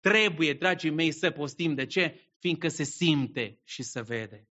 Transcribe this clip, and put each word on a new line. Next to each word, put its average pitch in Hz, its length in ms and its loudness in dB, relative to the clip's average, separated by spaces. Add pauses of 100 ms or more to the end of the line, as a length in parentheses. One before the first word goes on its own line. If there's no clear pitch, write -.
trebuie, 185 520 4
dragii 170 380 0
mei, 160 220 2
să 160 180 0
postim. 147 440 -2
De 131 120 -4
ce? - 520 -2
Fiindcă 165 300 -2
se 156 140 -4
simte 139 840 0
și - 180 -12
se 120 200 -8
vede. 110 480 -8